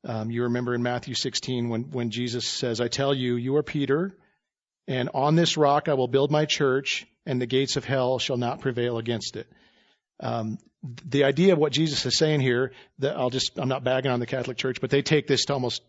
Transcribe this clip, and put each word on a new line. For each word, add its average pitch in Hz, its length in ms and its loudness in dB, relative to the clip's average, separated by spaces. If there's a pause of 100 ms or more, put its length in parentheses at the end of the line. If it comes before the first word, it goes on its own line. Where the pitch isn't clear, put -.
Um, 113 260 -4
you 117 120 -2
remember 123 300 0
in 120 80 0
Matthew 120 320 -2
sixteen 123 540 -4
when, 117 240 -4
when 120 200 -2
Jesus 120 360 -4
says, 117 320 -2
"I 120 80 0
tell 139 260 0
you, 127 220 0
you 127 220 0
are 151 60 2
Peter, 151 520 -2 (720)
and 127 260 -2
on 143 220 4
this 165 220 4
rock 147 320 4
I 143 60 2
will 127 120 2
build 139 240 2
my 151 140 4
church, 135 600 0 (200)
and 127 160 -2
the 123 60 -2
gates 135 280 2
of 135 80 -2
hell 131 340 0
shall 120 200 -2
not 120 240 -2
prevail 120 360 -2
against 113 380 -4
it." 101 120 -10 (760)
Um, 113 360 -4 (480)
the 139 200 2
idea 160 260 6
of 160 80 4
what 147 140 2
Jesus 151 320 0
is 123 120 0
saying 156 220 4
here, 127 320 2 (280)
that 139 180 0
I'll 127 120 0
just, 127 300 -4
I'm 131 80 -4
not 131 160 -2
bagging 131 280 2
on 120 100 0
the 117 40 -2
Catholic 127 300 -4
Church, 131 240 -4
but 123 100 -4
they 143 120 4
take 151 260 2
this 131 180 2
to 143 80 -2
almost 127 360 -2